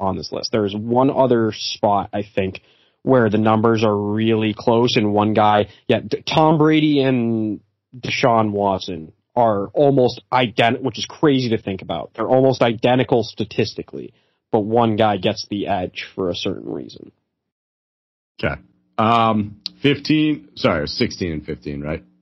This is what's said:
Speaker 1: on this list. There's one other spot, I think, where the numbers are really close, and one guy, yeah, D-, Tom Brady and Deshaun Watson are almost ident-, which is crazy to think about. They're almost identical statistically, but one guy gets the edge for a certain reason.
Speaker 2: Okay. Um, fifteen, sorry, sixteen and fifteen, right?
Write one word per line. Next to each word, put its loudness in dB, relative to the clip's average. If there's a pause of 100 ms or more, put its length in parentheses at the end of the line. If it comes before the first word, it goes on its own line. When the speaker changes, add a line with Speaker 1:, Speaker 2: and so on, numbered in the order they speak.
Speaker 1:
on -2
this -10
list. -8
There's -2
one 0
other 2
spot, -2
I -4
think, -6 (400)
where 4
the 2
numbers 2
are 2
really 0
close, 2
and 2
one 2
guy, 4 (180)
yeah, 2
D-, -8
Tom 2
Brady 2
and 0 (340)
Deshaun 0
Watson -4 (240)
are 2
almost 2 (100)
ident-, 0
which -6
is -8
crazy 0
to 0
think -8
about. -8
They're -6
almost 4
identical 2
statistically, -8 (360)
but 2
one 2
guy 0
gets -4
the -6
edge -6
for -2
a -4
certain -8
reason. -14 (1300)
Speaker 2:
Okay. -4 (380)
Um, 2 (220)
fifteen, 0
sorry, 0
sixteen -4
and -8
fifteen, -10
right? -6 (200)